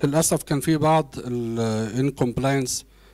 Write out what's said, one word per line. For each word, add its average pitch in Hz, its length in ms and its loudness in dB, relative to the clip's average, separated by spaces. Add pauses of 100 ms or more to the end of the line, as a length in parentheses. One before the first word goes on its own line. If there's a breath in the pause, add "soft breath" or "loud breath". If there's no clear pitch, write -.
للأسف 156 400 2
كان 143 160 -2
في 156 180 0
بعض 156 400 2
ال، 117 420 -4
آه، 113 500 0
incompliance، 131 760 -2 (300 soft breath)